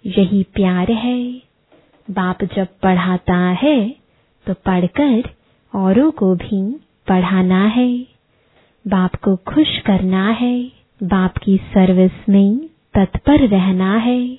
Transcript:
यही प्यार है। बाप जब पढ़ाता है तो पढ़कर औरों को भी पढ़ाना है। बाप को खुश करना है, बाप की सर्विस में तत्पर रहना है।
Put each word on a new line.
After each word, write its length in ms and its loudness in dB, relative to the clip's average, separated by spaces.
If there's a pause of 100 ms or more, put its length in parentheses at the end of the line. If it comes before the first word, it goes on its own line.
यही 380 0 (120)
प्यार 380 0
है। 300 -2 (840)
बाप 360 -4
जब 220 -4 (160)
पढ़ाता 540 0
है 580 0 (520)
तो 80 -4
पढ़कर 680 0 (520)
औरों 360 2
को 240 0
भी 460 -6 (280)
पढ़ाना 580 2
है। 400 0 (800)
बाप 300 0
को 220 -2
खुश 420 -2
करना 520 0
है, 340 -2 (380)
बाप 360 0
की 180 0
सर्विस 720 2
में 280 4 (380)
तत्पर 540 2
रहना 480 0
है। 420 -2